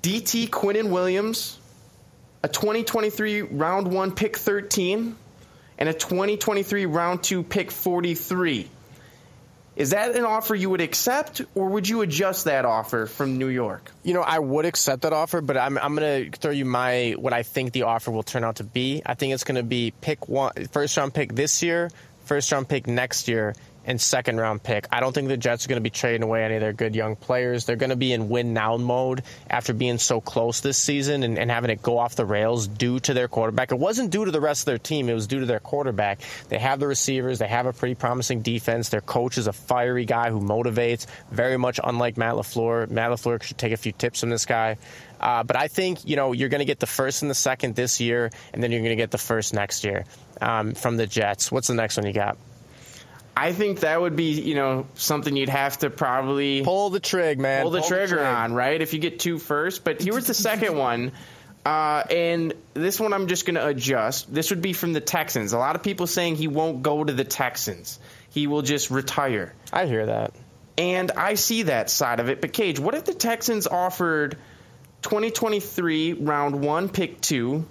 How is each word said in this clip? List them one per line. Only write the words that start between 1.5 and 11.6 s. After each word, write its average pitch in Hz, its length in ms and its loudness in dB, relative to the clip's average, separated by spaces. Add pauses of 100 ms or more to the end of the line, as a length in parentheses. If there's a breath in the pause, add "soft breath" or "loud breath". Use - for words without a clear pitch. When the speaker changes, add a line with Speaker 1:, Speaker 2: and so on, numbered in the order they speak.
Speaker 1:
a 147 40 0
twenty 220 360 2
twenty-three 214 580 2
round 180 500 0
one 190 200 2
pick 214 240 0
thirteen, 202 800 0 (600 loud breath)
and 156 120 0
a 160 40 2
twenty 190 440 0
twenty-three 202 500 0
round 170 380 0
two 185 180 0
pick - 300 -2
forty-three. 175 960 0 (1040 loud breath)
Is 135 160 0
that 220 260 2
an 240 80 2
offer 220 300 0
you 190 160 0
would 185 100 2
accept, 262 600 0 (140)
or 190 140 0